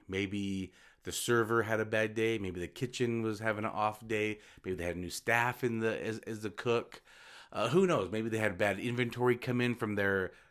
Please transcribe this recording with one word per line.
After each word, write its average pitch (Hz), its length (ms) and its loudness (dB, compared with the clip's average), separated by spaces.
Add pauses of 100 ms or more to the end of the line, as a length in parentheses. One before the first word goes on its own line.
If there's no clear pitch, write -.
Maybe 98 640 -2 (320)
the 90 80 -8
server 117 520 2
had 110 160 0
a 107 60 0
bad 110 280 0
day. 113 240 2
Maybe 90 220 -4
the 87 80 -4
kitchen 120 560 -2
was 107 160 -2
having 110 260 -2
an - 60 -2
off 107 360 -2
day. 107 300 0 (260)
Maybe 95 120 -2
they 85 80 -4
had 87 140 -2
new 87 120 -6
staff 117 540 0
in 113 160 0
the, 110 260 0
as, 110 140 -4
as 107 220 -10
the 107 100 -6
cook. - 500 -2 (500)
Uh, 107 180 0
who 180 180 6
knows? 104 240 2
Maybe 110 180 -2
they 110 80 0
had 104 220 0
bad 101 200 2
inventory 120 560 2
come 123 260 0
in 123 120 2
from 107 220 -2
their, 98 380 2 (180)